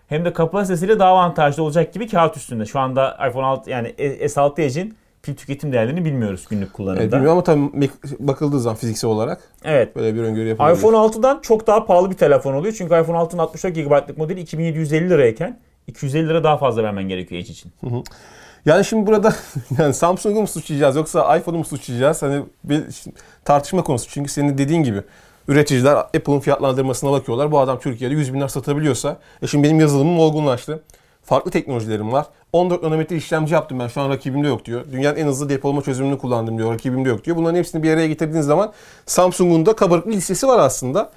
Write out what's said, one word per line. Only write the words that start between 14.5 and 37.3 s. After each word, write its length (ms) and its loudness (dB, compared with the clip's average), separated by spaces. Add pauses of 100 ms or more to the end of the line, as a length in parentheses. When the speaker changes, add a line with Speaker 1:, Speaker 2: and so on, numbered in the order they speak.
Speaker 1:
bin 60 -2
yedi 140 -2
yüz 140 -2
elli 180 2
lirayken 500 2 (260)
iki 200 -10
yüz 80 -6
elli 140 0
lira 160 0
daha 140 4
fazla 240 0
vermen 260 -4
gerekiyor 320 -8
Edge 120 -12
için. 280 -20
Speaker 2:
Hı 60 -10
hı. 160 -6 (640)
Yani 180 6
şimdi 220 0
burada 280 4 (200)
<laughs> 240 -8
yani 160 2
Samsung'u 460 0
mu 60 0
suçlayacağız 500 0
yoksa 400 0
iPhone'u 220 -4
mu 60 -4
suçlayacağız? 580 -2
Hani 200 -2 (220)
bir 200 -2 (600)
tartışma 400 2
konusu. 240 -2
Çünkü 220 -8
senin 280 0
dediğin 240 2
gibi 200 0 (460)
üreticiler 480 4
Apple'ın 440 -2
fiyatlandırmasına 720 0
bakıyorlar. 400 -2
Bu 60 4
adam 200 0
Türkiye'de 360 -6
yüz 200 -2
bin 60 -2
lira 80 -2
satabiliyorsa, 680 -2 (260)
e, 40 -6
şimdi 180 2
benim 160 4
yazılımım 380 4
olgunlaştı. 640 0 (400)
Farklı 280 0
teknolojilerim 640 -4
var. 140 0 (260)
On 180 2
dört 120 -2
nanometre 340 -2
işlemci 380 -2
yaptım 240 -2
ben. 100 -4
Şu 120 -6
an 100 -2
rakibimde 380 -2
yok 160 -2
diyor. 280 -8
Dünyanın 240 0
en 100 -2
hızlı 220 -2
depolama 340 -2
çözümünü 360 -2
kullandım 400 -2
diyor. 140 -2
Rakibimde 360 -2
yok 160 -2
diyor. 120 -2